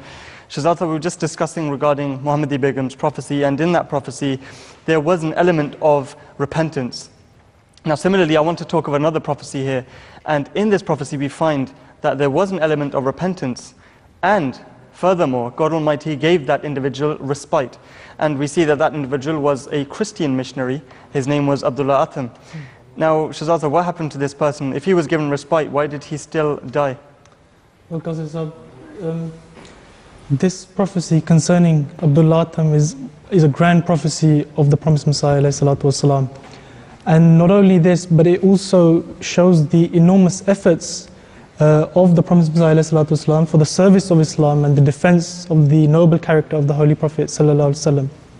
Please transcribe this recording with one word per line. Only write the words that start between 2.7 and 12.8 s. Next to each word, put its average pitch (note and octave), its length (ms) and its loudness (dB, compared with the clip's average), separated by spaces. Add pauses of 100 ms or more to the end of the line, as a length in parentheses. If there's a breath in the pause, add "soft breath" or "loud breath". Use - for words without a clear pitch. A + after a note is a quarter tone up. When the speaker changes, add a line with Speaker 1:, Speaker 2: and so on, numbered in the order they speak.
Speaker 1:
prophecy, C#3+ 520 -4
and C#3 160 -2
in E3+ 100 0
that D#3+ 160 -2
prophecy, C#3 500 -6 (480 loud breath)
there D#3+ 140 2
was D#3+ 240 0
an D#3 120 -4
element D#3+ 460 0
of C#3+ 360 0 (200 loud breath)
repentance. C#3 720 -6 (760)
Now, D3+ 100 -2
similarly, F3+ 400 0
I D3+ 60 4
want E3+ 180 -2
to D#3+ 60 -14
talk D#3+ 240 -4
of C#3+ 60 0
another D3+ 260 0
prophecy C#3 420 -8
here, C3 220 -4 (400 loud breath)
and D3 300 -4
in G#3 140 -2
this G3 140 0
prophecy, D3 320 -6
we C#3 140 -6
find C#3+ 420 -4 (300 soft breath)
that C3+ 160 -2
there C#3+ 120 0
was F#3 220 -2
an F#3 80 -6
element D3 340 -2